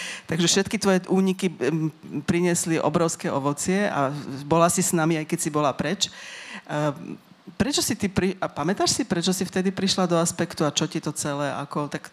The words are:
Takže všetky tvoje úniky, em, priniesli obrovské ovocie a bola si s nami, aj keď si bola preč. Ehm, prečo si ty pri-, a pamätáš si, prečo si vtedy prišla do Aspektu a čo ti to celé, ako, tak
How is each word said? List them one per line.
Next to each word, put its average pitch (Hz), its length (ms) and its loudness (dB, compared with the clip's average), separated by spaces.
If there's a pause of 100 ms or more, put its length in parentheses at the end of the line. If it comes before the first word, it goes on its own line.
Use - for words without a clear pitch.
(300)
Takže 170 160 2
všetky 196 320 2
tvoje 190 200 4 (120)
úniky, 190 480 2
em, 156 320 0 (320)
priniesli 175 560 2
obrovské 165 560 2
ovocie 143 560 0
a 139 240 0 (320)
bola 165 240 6
si - 80 0
s 185 160 2
nami, 160 240 4
aj 156 80 -4
keď 170 160 -2
si 160 80 -2
bola 151 240 2
preč. 151 320 -2 (640)
Ehm, 147 480 -4 (400)
prečo 294 240 2
si 233 160 -2
ty - 80 0
pri-, 185 320 0
a - 80 -4
pamätáš 185 480 0
si, - 80 0
prečo 180 320 0
si - 80 -2
vtedy 190 320 -2
prišla 190 320 2
do 175 80 2
Aspektu 170 480 0
a 147 80 2
čo 156 160 -2
ti 151 160 -4
to - 80 -4
celé, 143 480 -4
ako, 143 320 -6
tak - 220 -8